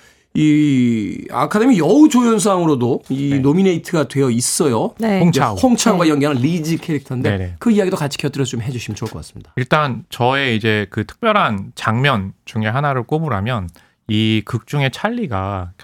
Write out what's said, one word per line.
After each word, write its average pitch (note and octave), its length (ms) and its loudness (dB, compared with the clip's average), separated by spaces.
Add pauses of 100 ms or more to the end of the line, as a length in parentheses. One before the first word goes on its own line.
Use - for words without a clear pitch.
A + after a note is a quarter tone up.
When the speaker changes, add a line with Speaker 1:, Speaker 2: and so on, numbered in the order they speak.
(340)
Speaker 1:
이 C#3 960 2
아카데미 G3+ 480 2
여우 A#3 300 6
조연상으로도 F3+ 1000 2
이 C#3 220 -2
Speaker 2:
네. C#3 100 2
Speaker 1:
노미네이트가 D#3+ 680 2
되어 C3+ 220 0
있어요. B2 680 0
Speaker 3:
네. G#3+ 220 0
Speaker 2:
홍차오. D3 360 2
Speaker 1:
홍차오가 G#3 480 2
Speaker 3:
네. D#3+ 60 4
Speaker 1:
연기하는 C#3+ 300 0
리즈 D#3+ 360 -2
캐릭터인데 C3+ 540 -4
Speaker 2:
네네. F#2 280 -4
Speaker 1:
그 A#3+ 120 0
이야기도 F#3+ 260 2
같이 C#3+ 220 -4
곁들여서 C#3 320 -4
좀 A#2 120 -6
해주시면 A2+ 340 -8
좋을 A2 140 -8
것 - 100 -12
같습니다. - 360 -20
Speaker 2:
일단 B2+ 540 -2
저의 B2+ 460 0
이제 G#2+ 340 0
그 G#2+ 160 -4
특별한 C#3+ 680 -2
장면 A2+ 600 0 (100)
중에 G#2+ 220 -4
하나를 C3 380 -2
꼽으라면 A#2+ 640 -2 (420)
이 A2 340 2
극 - 220 -6
중에 C#3+ 240 0
찰리가 G2+ 840 -4 (100)